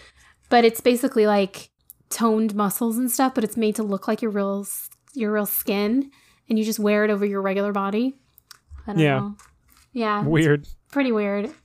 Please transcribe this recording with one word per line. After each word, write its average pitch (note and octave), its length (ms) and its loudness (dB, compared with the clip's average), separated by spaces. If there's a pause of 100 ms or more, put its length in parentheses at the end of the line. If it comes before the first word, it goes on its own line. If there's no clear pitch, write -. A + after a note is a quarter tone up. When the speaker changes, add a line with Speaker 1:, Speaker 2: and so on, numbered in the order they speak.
(500)
Speaker 1:
But A#3 160 6
it's A3+ 160 2
basically, B3 440 2
like, G3+ 460 0 (380)
toned A3 440 0
muscles G#3+ 460 -2
and B3+ 100 0
stuff, C4 240 0
but A#3 100 -2
it's G#3+ 140 -4
made G#3+ 200 0
to A3 60 -2
look G3 240 -4
like A3 140 -2
your A3+ 80 -2
real G3 320 -2
s-, - 280 -12 (240)
your G#3+ 200 -4
real G#3 140 0
skin, G#3+ 640 -2 (360)
and A3 120 0
you G#3+ 60 2
just A3 120 -4
wear G#3 260 2
it G#3+ 60 2
over G3+ 160 0
your G3 160 -2
regular G3 300 0
body. G3+ 440 -2 (680)
I - 80 -10
don't D#3+ 80 2
Speaker 2:
Yeah. C#3+ 180 4
Speaker 1:
know. G#3 160 -4 (580)
Yeah. G#3+ 260 -2
It's C#3+ 80 -2
Speaker 2:
Weird. D3+ 400 2 (240)
Speaker 1:
pretty C4+ 200 0
weird. G3+ 340 -2 (200)